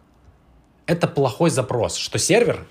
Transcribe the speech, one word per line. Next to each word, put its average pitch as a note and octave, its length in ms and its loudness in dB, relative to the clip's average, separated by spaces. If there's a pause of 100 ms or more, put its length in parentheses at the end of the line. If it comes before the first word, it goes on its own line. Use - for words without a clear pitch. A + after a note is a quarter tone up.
(840)
Это E3+ 220 0
плохой C#3+ 440 0
запрос, A#2 460 -2
что - 220 -6
сервер F3+ 520 2